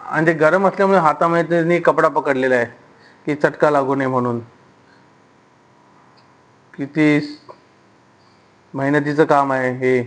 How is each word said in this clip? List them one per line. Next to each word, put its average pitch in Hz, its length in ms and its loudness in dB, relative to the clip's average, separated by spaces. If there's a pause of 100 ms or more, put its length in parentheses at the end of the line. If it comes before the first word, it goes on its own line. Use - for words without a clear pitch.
आणि 156 200 -2
ते 165 80 4
गरम 160 340 2
असल्यामुळे 196 320 2
हातामध्ये 165 500 0
त्यांनी 170 300 0
कपडा 160 280 2
पकडलेला 135 480 0
आहे 120 100 0 (600)
की 151 80 -2
चटका 151 340 0
लागू 139 260 0
नये 135 120 -2
म्हणून. 123 320 -2 (2250)
किती 147 460 0 (1500)
मेहनतीचं 143 520 0
काम 139 280 2
आहे 127 200 -2
हे. 127 340 0